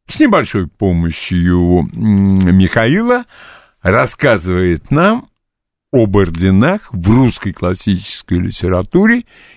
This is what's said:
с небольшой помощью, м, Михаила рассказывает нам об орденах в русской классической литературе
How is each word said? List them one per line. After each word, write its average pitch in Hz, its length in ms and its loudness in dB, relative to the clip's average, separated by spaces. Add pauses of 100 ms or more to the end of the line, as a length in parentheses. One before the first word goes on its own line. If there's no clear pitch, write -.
с - 120 -6
небольшой 147 480 0
помощью, 87 1300 0
м, 98 460 2 (180)
Михаила 180 680 0 (560)
рассказывает 92 1080 -2
нам 196 360 0 (640)
об 107 240 2
орденах 95 760 0
в 92 180 -4
русской 117 400 0
классической - 880 -4
литературе 92 880 -2 (320)